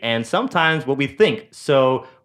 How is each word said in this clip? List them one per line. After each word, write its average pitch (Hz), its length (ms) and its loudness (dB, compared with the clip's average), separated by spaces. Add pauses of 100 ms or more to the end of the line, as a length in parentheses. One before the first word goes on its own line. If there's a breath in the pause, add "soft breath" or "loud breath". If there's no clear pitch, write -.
and 117 220 -2
sometimes 165 600 0
what 135 120 -2
we 139 100 -2
think. - 420 0
So 135 560 0 (200 loud breath)